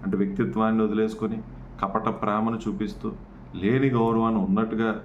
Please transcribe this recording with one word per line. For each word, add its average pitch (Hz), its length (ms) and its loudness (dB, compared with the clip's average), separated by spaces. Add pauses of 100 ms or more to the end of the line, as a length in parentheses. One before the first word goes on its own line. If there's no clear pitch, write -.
అంటే 95 120 0
వ్యక్తిత్వాన్ని 110 680 2
వదిలేసుకొని, 110 520 0 (420)
కపట 107 280 -2 (140)
ప్రేమను 110 420 0
చూపిస్తూ, 104 440 -4 (460)
లేని 120 340 4 (100)
గౌరవాన్ని 113 480 4
ఉన్నట్టుగా 110 440 2 (140)